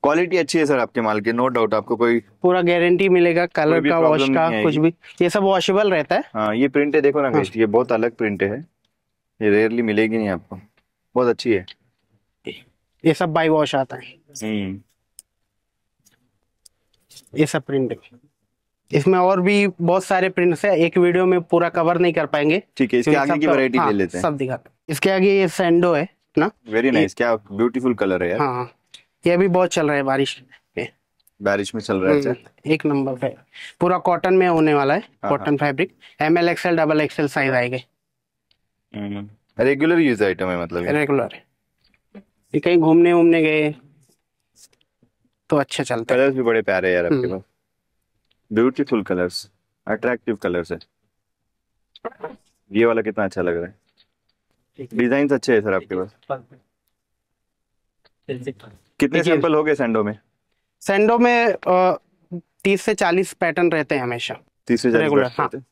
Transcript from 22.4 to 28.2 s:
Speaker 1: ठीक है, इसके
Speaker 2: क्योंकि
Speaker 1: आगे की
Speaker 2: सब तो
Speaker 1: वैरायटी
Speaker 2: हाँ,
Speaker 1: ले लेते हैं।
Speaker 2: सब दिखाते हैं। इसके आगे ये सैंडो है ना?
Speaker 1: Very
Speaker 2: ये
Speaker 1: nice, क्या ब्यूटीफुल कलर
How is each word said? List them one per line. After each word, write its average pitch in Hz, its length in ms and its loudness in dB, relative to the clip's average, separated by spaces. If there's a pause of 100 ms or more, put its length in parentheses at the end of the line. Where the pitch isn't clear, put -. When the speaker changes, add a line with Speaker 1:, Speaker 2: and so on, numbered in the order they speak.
Speaker 1:
ठीक 127 180 0
है, 123 60 4
इसके 135 100 0
Speaker 2:
क्योंकि 143 200 2
Speaker 1:
आगे 151 100 0
की 151 60 0
Speaker 2:
सब - 40 2
तो 151 60 4
Speaker 1:
वैरायटी 131 220 0
Speaker 2:
हाँ, 147 140 0
Speaker 1:
ले 101 60 0
लेते 92 200 -2
हैं। - 40 -4
Speaker 2:
सब 156 140 -2
दिखाते 131 320 -8
हैं। - 80 -20 (120)
इसके 160 220 0
आगे 190 280 4
ये 190 100 2
सैंडो 175 440 2
है 156 160 0 (300)
ना? 170 120 0
Speaker 1:
Very 113 340 -4
Speaker 2:
ये 135 60 4
Speaker 1:
nice, 107 240 0
क्या 117 220 0
ब्यूटीफुल 120 580 -2
कलर 95 280 -2